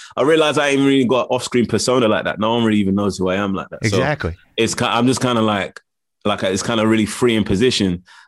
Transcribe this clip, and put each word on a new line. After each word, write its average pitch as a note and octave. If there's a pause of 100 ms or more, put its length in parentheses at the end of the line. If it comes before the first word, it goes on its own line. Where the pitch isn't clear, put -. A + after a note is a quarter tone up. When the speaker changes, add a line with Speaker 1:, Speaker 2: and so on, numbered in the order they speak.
(180)
Speaker 1:
I B2+
realize D3+
I C#3+
ain't C#3
really C3+
got A#2+
off-screen B2
persona B2
like G2
that. F2
No A2+
one A#2
really G#2+
even F#2+
knows G2+
who F#2
I F#2
am G2
like E2+
that. -
So A2
Speaker 2:
Exactly. C3 (220)
Speaker 1:
it's A2+
ki-, B2
I'm A#2
just B2+
kinda B2
like, G2+ (460)
like, G2+
it's G2
kinda A2
really A2
free A#2
in G#2+
position. G2 (260)